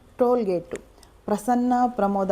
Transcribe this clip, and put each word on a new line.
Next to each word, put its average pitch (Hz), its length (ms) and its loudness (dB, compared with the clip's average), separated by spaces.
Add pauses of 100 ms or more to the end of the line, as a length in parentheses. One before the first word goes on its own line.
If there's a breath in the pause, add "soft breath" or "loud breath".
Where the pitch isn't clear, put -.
(180)
ಟೋಲ್ 247 260 2
ಗೇಟು 175 320 -4 (480 soft breath)
ಪ್ರಸನ್ನ 240 480 0 (140)
ಪ್ರಮೋದ 196 460 0